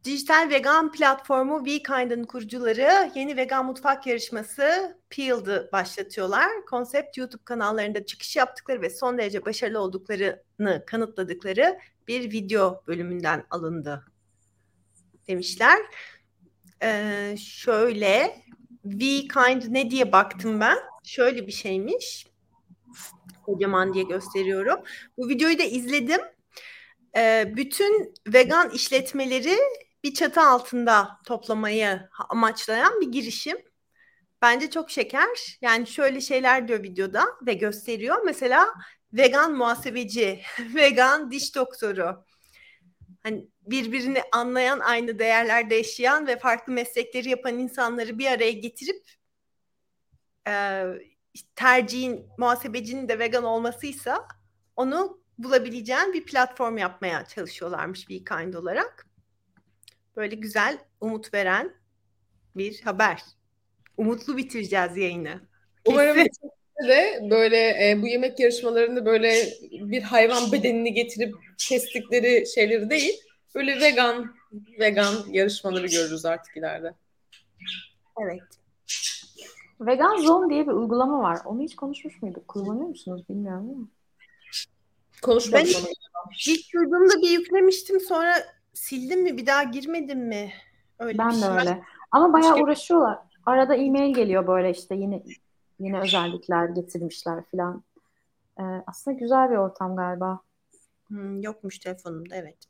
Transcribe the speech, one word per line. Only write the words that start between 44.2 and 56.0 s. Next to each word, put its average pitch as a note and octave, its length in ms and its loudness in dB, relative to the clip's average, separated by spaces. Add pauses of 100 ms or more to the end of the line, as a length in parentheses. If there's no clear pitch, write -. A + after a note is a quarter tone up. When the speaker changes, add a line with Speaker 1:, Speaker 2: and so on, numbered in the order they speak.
Speaker 1:
anlayan, B3 480 0
aynı A#3 400 -2
değerlerde A3+ 560 2
yaşayan B3+ 520 0
ve B3 120 -2
farklı B3 340 -2
meslekleri B3 560 -4
yapan B3 300 -4
insanları A#3 600 -4
bir C4+ 80 0
araya A#3 240 2
getirip, A#3 540 -10 (1400)
e, G3+ 360 -4 (720)
tercihin B3+ 680 0 (120)
muhasebecinin A#3+ 720 -4
de A3 100 -2
vegan A#3 240 -2
olmasıysa A#3+ 840 -6 (480)
onu D4+ 440 -4 (180)
bulabileceğin B3+ 760 0